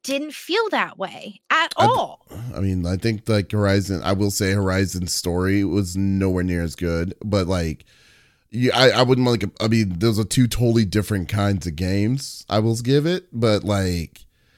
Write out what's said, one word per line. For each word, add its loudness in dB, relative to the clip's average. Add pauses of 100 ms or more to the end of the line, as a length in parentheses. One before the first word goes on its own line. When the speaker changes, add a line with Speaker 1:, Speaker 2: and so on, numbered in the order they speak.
Speaker 1:
didn't -6
feel -2
that -2
way -12
at 0
Speaker 2:
I 4
th-, 4
Speaker 1:
all. -6 (300)
Speaker 2:
I -6
mean, 0
I 0
think, -2
like, 0
Horizon, 2
I 0
will 0
say 0
Horizon's 0
story 0
was -2
nowhere 2
near 0
as -6
good, -2 (100)
but, 0
like, -2 (680)
yeah, 0
I, 6
I 4
wouldn't, 4
like, 2 (160)
I 2
mean, 2
those 2
are 0
two 4
totally 2
different -2
kinds 0
of -6
games, -2
I 0
will 2
give 0
it, -4
but, 2
like, -2 (320)